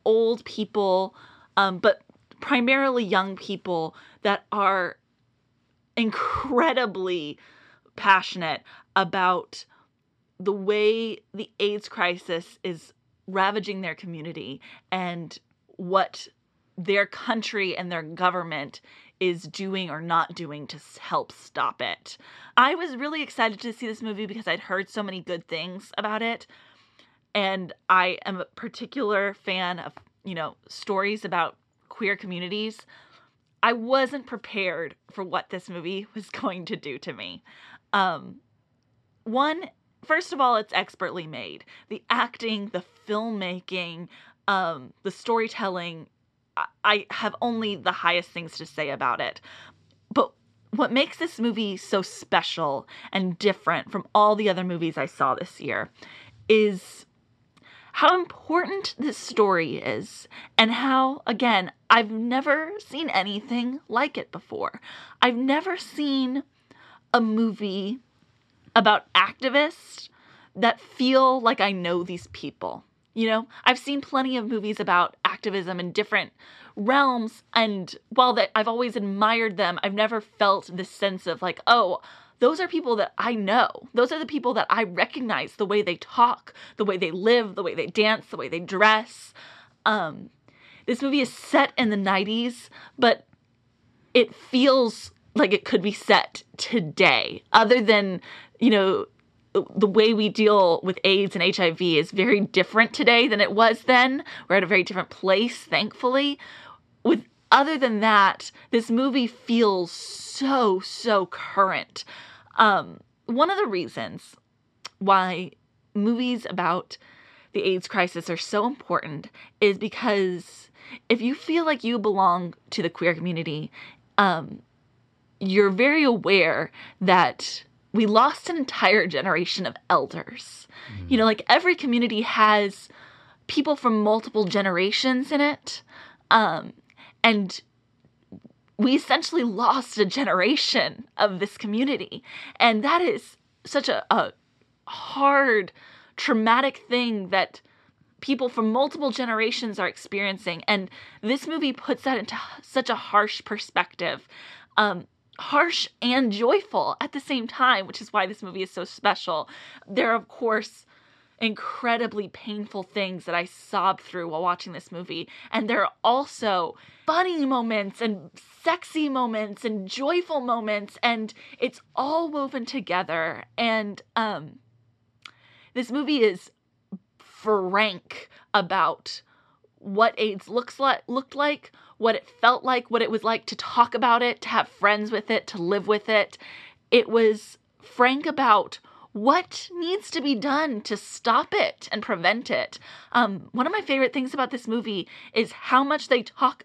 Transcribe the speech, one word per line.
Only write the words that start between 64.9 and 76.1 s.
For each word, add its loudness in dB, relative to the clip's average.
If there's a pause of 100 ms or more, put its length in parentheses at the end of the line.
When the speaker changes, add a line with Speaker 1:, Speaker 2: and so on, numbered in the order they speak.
Speaker 1:
I've 4
never 0
seen -2 (680)
a 4
movie -2 (760)
about 2
activists 0 (460)
that 0
feel 2
like 2
I 2
know -2
these -10
people. -12 (320)
You 0
know, 0 (160)
I've 6
seen -4
plenty -2
of -4
movies -4
about 2 (100)
activism -2
in -6
different -2 (420)